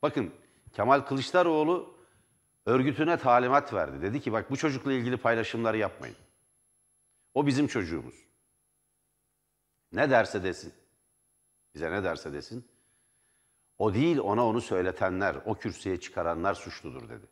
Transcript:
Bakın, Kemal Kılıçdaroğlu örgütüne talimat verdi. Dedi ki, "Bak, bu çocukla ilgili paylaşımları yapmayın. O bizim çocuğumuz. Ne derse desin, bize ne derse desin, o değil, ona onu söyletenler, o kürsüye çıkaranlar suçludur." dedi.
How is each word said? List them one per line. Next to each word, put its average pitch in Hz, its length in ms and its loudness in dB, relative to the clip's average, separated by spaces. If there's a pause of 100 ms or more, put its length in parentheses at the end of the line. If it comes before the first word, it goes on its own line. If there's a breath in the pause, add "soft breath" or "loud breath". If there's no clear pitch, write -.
Bakın, 135 280 0 (420 soft breath)
Kemal 127 280 4
Kılıçdaroğlu 156 920 0 (720 soft breath)
örgütüne 139 520 2
talimat 127 560 4
verdi. 71 280 -2
Dedi 110 180 -2
ki, 117 120 -4
"Bak, 107 180 -2
bu 135 60 -4
çocukla 135 360 -2
ilgili 123 240 -2
paylaşımları 113 640 0
yapmayın. 78 380 -6 (1160)
O 143 120 2
bizim 143 200 2
çocuğumuz. 80 480 -4 (1800)
Ne 131 180 2
derse 110 320 4
desin, 92 300 -6 (1000)
bize 80 160 -4
ne 98 140 -2
derse 80 280 -6
desin, 113 320 -12 (1120)
o 101 160 2
değil, 151 240 2
ona 110 280 2
onu 113 140 0
söyletenler, 95 760 0 (100)
o 107 80 -2
kürsüye 92 460 -6
çıkaranlar 85 540 -2
suçludur." - 540 -14
dedi. 113 240 -18